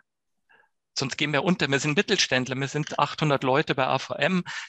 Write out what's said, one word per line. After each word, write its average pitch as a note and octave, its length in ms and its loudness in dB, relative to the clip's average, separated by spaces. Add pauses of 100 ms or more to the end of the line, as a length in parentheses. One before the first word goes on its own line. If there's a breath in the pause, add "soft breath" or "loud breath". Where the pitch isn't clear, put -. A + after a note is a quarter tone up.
(920)
sonst - 240 -4
gehen D3+ 140 -2
wir D3 140 2
unter. F3 240 2
Wir C3+ 100 2
sind D3 160 0
Mittelständler, C3+ 640 0
wir C3+ 100 -2
sind - 320 -4
achthundert C#3+ 460 2
Leute C#3 300 2
bei C3 120 0
A C3+ 100 2
V - 160 -8
M, F3 300 0 (240 loud breath)